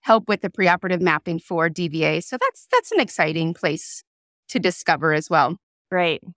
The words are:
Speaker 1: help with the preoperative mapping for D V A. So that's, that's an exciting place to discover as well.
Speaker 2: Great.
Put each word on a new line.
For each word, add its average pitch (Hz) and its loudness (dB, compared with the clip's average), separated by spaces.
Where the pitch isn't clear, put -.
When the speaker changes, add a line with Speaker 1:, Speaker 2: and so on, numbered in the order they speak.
Speaker 1:
help 220 4
with 202 0
the 185 -4
preoperative 180 0
mapping 165 0
for 165 -2
D 165 -4
V 156 0
A. 156 0
So - -10
that's, - -4
that's 480 0
an 392 4
exciting 165 0
place - -6
to - -6
discover 165 0
as 156 -2
well. 160 2
Speaker 2:
Great. 175 0